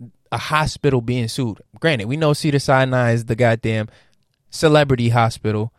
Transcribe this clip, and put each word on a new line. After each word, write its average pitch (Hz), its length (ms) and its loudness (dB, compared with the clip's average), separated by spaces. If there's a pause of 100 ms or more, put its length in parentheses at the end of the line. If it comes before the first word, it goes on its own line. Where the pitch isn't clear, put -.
(320)
a 117 60 -4
hospital 143 640 0
being 120 260 -2
sued? 113 340 -6 (180)
Granted, 127 280 -2
we 139 100 -4
know 151 160 2
Cedar 143 260 0
Sinai 131 520 2
is 117 140 -2
the 117 100 -4
goddamn 113 520 0 (600)
celebrity 139 600 2
hospital 113 680 0